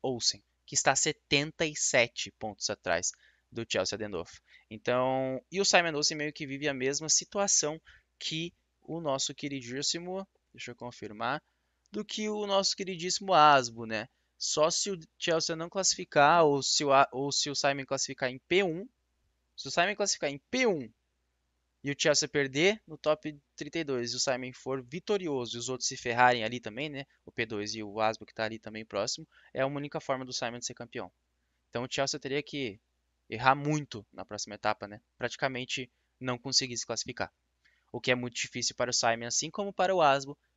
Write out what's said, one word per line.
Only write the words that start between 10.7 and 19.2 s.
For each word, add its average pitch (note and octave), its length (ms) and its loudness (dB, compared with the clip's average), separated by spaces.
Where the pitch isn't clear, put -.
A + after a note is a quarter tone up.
eu A#2 40 -12
confirmar, A#2 680 -6
do G#3+ 120 -6
que G#3+ 240 -4
o G#3 180 -2
nosso G3 300 2
queridíssimo F3+ 580 -2
Asbo, C3 520 8
né? A2 240 -6
Só D#3 320 2
se G3+ 220 -2
o F3+ 80 -6
Chelsea D#3+ 380 0
não E3 140 -8
classificar, E3+ 760 6
ou C#3+ 160 4
se - 220 2
o C#3 100 4
A-, C3+ 180 8
ou C#3 200 -2
se - 180 -2
o C#3 60 -4
Simon C#3 300 0
classificar C3+ 440 -4
em C3 180 -12
P F#3 160 4
um, F3+ 240 -2